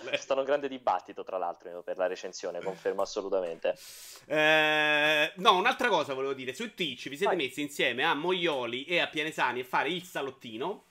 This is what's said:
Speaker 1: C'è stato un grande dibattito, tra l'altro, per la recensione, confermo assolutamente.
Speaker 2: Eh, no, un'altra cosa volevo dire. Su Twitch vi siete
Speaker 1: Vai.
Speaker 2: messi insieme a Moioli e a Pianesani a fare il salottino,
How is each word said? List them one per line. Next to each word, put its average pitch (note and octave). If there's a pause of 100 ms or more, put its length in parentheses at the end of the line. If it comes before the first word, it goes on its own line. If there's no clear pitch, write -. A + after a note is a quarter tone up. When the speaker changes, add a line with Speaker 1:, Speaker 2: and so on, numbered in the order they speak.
Speaker 1:
C'è C#3+
stato C3+
un C3+
grande C#3+
dibattito, G2+
tra F#2
l'altro, F2
per F2+
la F#2
recensione, F2+
confermo F#2+
assolutamente. F#2+ (500)
Speaker 2:
Eh, D3+
no, F#3+
un'altra A#3+
cosa D3
volevo C3+
dire. B2+
Su A3
Twitch C#3+
vi C#3
siete G3
Speaker 1:
Vai. D#3+
Speaker 2:
messi C3
insieme C#3+
a E3
Moioli D3
e E3+
a D3
Pianesani D3
a B2+
fare C#3
il F3
salottino, C3+